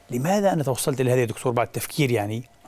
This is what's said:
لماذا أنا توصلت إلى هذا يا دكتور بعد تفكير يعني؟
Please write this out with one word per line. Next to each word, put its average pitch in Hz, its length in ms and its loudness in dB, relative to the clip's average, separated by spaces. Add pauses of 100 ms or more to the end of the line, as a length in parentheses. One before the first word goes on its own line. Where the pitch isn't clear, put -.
(100)
لماذا 185 420 2
أنا 165 100 0
توصلت 131 380 -2
إلى 123 120 2
هذا 127 80 4
يا 123 40 4
دكتور 120 280 -4
بعد 117 140 0
تفكير - 440 -2
يعني؟ 110 320 -2 (260)